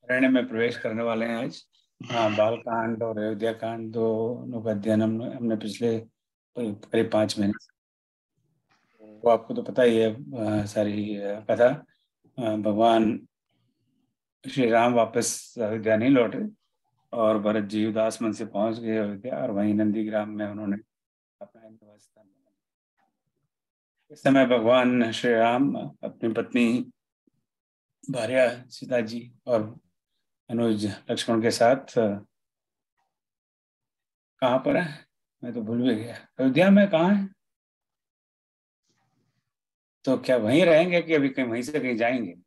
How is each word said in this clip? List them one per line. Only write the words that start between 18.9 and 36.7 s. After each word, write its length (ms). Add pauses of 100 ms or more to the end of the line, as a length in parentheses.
अयोध्या 400
और 140
वहीं 220
नंदीग्राम 560
में 180
उन्होंने 300 (640)
अपना 280
निवास 300
स्थान 260
बनाया। 840 (1000)
इस 120
समय 220
भगवान 680
श्री 220
राम 580 (120)
अपनी 300
पत्नी, 580 (1200)
भार्या 560
सीता 340
जी 320 (140)
और 320 (680)
अनुज 440 (180)
लक्ष्मण 300
के 100
साथ, 240
अ, 500 (2250)
कहाँ 200
पर 180
है? 280 (380)
मैं 100
तो 80
भूल 200
भी 140
गया। 320 (120)
अयोध्या 320